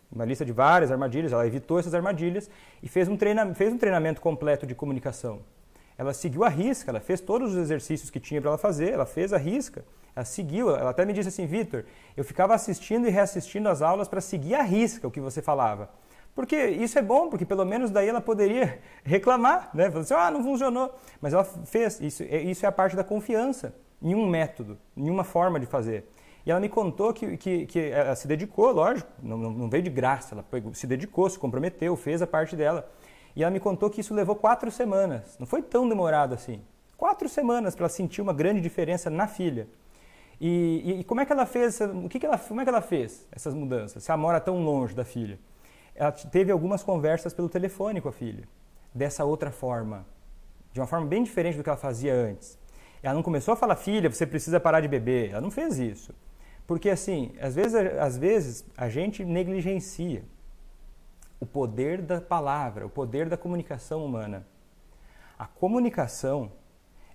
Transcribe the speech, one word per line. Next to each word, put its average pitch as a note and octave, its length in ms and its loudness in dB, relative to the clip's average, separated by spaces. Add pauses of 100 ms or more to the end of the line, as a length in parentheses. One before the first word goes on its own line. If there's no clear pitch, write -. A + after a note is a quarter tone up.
(120)
uma A#2 140 -4
lista C3 180 -2
de B2 80 -4
várias C#3+ 400 6
armadilhas, C3+ 400 -2
ela A#2 140 2
evitou C3 320 0
essas F3 160 -2
armadilhas F3 560 -2 (320)
e - 80 -12
fez F3+ 180 2
um G3+ 80 0
treina-, G#3 380 2
fez G3+ 180 2
um A#3+ 60 -2
treinamento E3 440 2
completo D3 440 0
de B2 80 -6
comunicação. B2 680 -6 (560)
Ela C3+ 160 -2
seguiu D#3+ 300 -2
à A#3 60 6
risca, F#3 420 -2
ela A2 80 -2
fez F3+ 200 -2
todos A3+ 320 0
os F#3 60 -2
exercícios D#3 520 -2
que - 100 -8
tinha D3 200 -4
pra C#3+ 120 0
ela D3+ 60 0
fazer, E3+ 340 0
ela D3+ 140 0
fez F#3+ 280 -2
à F#3+ 40 4
risca, F#3 460 -4 (320)
ela B2+ 100 -6
seguiu, F3+ 500 0
ela B2+ 160 0
até F3 140 2
me G#3 80 0
disse F#3+ 160 0
assim, F#3 160 -6
"Vitor, D3+ 400 -2 (300)
eu C#3+ 80 -2
ficava G3 300 2
assistindo A3 540 0
e G#3+ 40 4
reassistindo G3+ 560 0
as D#3+ 140 2
aulas F#3 260 2
pra F#3+ 140 -4
seguir E3+ 340 -4
à D4 60 4
risca A3 460 2
o A#2 40 -4
que - 80 -8
você C3+ 220 -6
falava." A2 480 2 (440)
Porque C4+ 220 -2
isso A#3 440 2
é - 20 6
bom, C4 280 4
porque F3+ 160 -2
pelo F#3+ 200 0
menos A3+ 240 0
daí G3 180 4
ela A#3 140 0
poderia G#3 580 2 (140)
<laughs> - 100 -20
reclamar, A#3+ 680 4
né? F3 160 4
Falar D#3+ 120 -4
assim, D#3+ 120 -2
"Ah, E4+ 180 6
não C#4+ 120 0
funcionou." B3+ 520 0 (240)
Mas D3 140 -2
ela F#3+ 100 6
fez, G#3 560 -2
isso, - 240 -6
é, D#3 180 -2
isso F3+ 240 -2
é G3+ 40 6
a - 20 0
parte F#3 240 2
da F#3 80 0
confiança G#3+ 720 -2 (260)
em E3+ 140 2
um A3 120 2
método, C#3+ 500 -2 (180)
em C#3+ 140 -2
uma F#3 140 0
forma F3 360 2
de B2 60 -4
fazer. A2+ 420 -2 (380)
E D3+ 60 2
ela F3 100 4
me G#3 80 0
contou G#3 420 0
que, G#3+ 240 -6
que, F3+ 300 -2
que - 140 -2
ela C#3 360 2
se C3 100 -10
dedicou, G3 460 2
lógico, F#3 380 2 (120)
não, A2+ 160 -6
não, A2+ 140 -4
não A#2 180 -4
veio D3 140 2
de F3 60 -2
graça, B2+ 440 0
ela G#2 100 -10
pegou, A2 300 -8
se - 140 -10
dedicou, E3+ 420 0
se F3+ 80 -8
comprometeu, D#3 600 -2
fez E3 240 -2
a F3 60 -2
parte D#3+ 280 0
dela. D#3 340 0 (460)
E D3 80 0
ela F3 80 4
me F#3+ 80 0
contou G3+ 300 0
que G#3 100 -8
isso G#3+ 160 -4
levou G3+ 200 2
quatro A3+ 360 2
semanas, F#3+ 680 0
não B2+ 80 -12
foi D4 160 -2
tão B3 280 2
demorado D#3 440 2
assim. A2+ 280 -10 (340)
Quatro - 320 0
semanas A#3+ 480 0
pra - 80 -4
ela E3 60 2
sentir F3+ 320 -4
uma G3 120 0
grande F3+ 280 2
diferença E3+ 500 -2
na F#3 160 0
filha. C#3+ 400 -4 (720)
E, E3+ 460 2
e, F#3 160 -2
e - 20 -6
como A#3 160 -2
é C#4 60 2
que D4 80 2
ela C4 120 2
fez A#3+ 300 2
essa, G#3 180 -2
o F3+ 140 -6
que G#3 100 -6
que B3+ 80 -4
ela, D4 120 2
como A3 240 -4
é - 20 -2
que B3+ 60 0
ela A#3 120 4
fez B2+ 480 -4
essas - 240 -8
mudanças, B2+ 480 -4
se - 80 -8
ela D#3+ 80 2
mora D#3+ 220 2
tão F3+ 240 0
longe C3 320 0
da A#2+ 80 -2
filha? G#2+ 340 -8 (560)
Ela D3 200 0
t-, - 160 -14
teve F#3 220 4
algumas F#3 300 0
conversas E3 520 0
pelo F3 160 -2
telefone F#3+ 500 -4
com D3 80 -4
a A#2+ 60 -6
filha, G#2+ 340 -10 (480)
dessa C#3 300 -2
outra D3+ 260 -2
forma, A2+ 540 -6 (640)
de B2+ 80 -8
uma C3 80 -2
forma E3 180 -2
bem F#3+ 180 2
diferente F3 340 0
do D3 60 -6
que - 60 -4
ela C#3+ 80 0
fazia C3 380 0
antes. A2 420 -2 (460)
Ela C3+ 120 0
não D#3+ 60 0
começou D#3+ 320 2
a A#3 40 0
falar, G#3+ 180 4
"Filha, G3 340 2
você D#3 160 -2
precisa D#3+ 360 2
parar D#3+ 180 6
de D3+ 80 2
beber." B2 440 0
Ela G#2 100 -4
não F#3+ 100 -4
fez C#4+ 260 -2
isso. A2+ 380 -6 (500)
Porque, E3+ 240 0
assim, F3 500 0
às C3 160 -4
vezes, A3 200 2
às D3 420 2
vezes D3+ 480 0 (100)
a B2 140 -4
gente F#3+ 340 -4
negligencia F3 1040 -4 (1120)
o B2+ 60 -10
poder C3+ 560 -4
da E3+ 180 -4
palavra, C#3 680 -4
o G2+ 40 -10
poder C#3 400 -4
da F3 80 -2
comunicação D#3+ 640 -6
humana. G#2+ 420 -8 (920)
A - 80 -10
comunicação D3 1040 -2 (640)